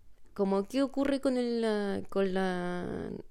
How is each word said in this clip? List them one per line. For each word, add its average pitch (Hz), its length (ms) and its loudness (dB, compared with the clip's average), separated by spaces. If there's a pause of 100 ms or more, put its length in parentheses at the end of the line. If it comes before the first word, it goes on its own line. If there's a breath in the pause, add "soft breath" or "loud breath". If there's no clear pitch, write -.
(340)
Como, 196 340 2
¿qué 269 160 2
ocurre 269 380 0
con 254 160 2
el, 233 240 0
la, 208 480 0
con 196 240 2
la 180 760 -2 (220)